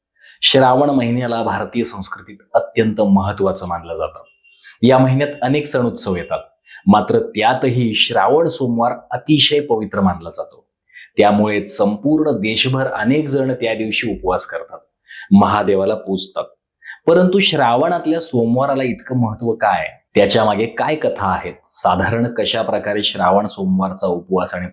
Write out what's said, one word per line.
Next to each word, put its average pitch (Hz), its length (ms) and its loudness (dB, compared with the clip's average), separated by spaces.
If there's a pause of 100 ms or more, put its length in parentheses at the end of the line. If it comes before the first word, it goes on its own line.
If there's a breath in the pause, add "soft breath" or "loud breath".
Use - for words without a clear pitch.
(420 soft breath)
श्रावण 131 480 4
महिन्याला 120 520 -2
भारतीय 107 400 -4
संस्कृतीत 101 540 -8 (180)
अत्यंत 110 460 0
महत्त्वाचं 98 680 0
मानलं 85 260 -8
जातं. 80 280 -8 (600 loud breath)
या 127 160 6
महिन्यात 135 300 2 (140)
अनेक 147 240 0
सण 131 140 -2
उत्सव 104 360 -2
येतात, 80 220 -6 (480 loud breath)
मात्र 107 320 4
त्यातही 120 760 0
श्रावण 120 520 2
सोमवार 120 460 -2 (180)
अतिशय 147 500 2
पवित्र 110 400 -2
मानला 85 280 -2
जातो. - 420 -14 (460 loud breath)
त्यामुळे 104 500 2
संपूर्ण 143 640 0
देशभर 127 560 -2
अनेक 139 420 0
जण 135 240 0
त्या 117 220 -2
दिवशी 110 380 -4
उपवास 90 340 -4
करतात, 82 320 -12 (540 loud breath)
महादेवाला 98 640 4
पूजतात. - 500 -6 (640 loud breath)
परंतु 180 320 4
श्रावणातल्या 156 800 0
सोमवाराला 131 640 0
इतकं 123 340 -4
महत्त्व 117 360 -2
काय? 95 340 0 (280)
त्याच्या 101 300 4
मागे 104 220 0
काय 135 280 -4
कथा 131 320 -2
आहेत? - 280 -4 (160)
साधारण 110 640 0
कशा 110 280 -2
प्रकारे 104 400 -4
श्रावण 98 440 0
सोमवारचा 95 600 -2
उपवास 90 480 -4
आणि 90 180 -8